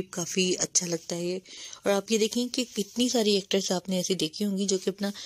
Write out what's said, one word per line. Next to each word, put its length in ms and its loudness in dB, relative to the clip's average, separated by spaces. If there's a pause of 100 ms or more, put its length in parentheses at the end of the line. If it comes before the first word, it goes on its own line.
(140)
काफ़ी 400 0
अच्छा 320 -2
लगता 300 -4
है। 220 -4 (480)
और 60 4
आप 200 2
ये 60 4
देखें 320 2
कि 160 0
कितनी 440 0
सारी 260 4
एक्टर्स 360 0
आपने 280 0
ऐसी 160 0
देखी 280 -2
होंगी 220 0
जो 120 2
कि 140 -2
अपना 200 -4 (140)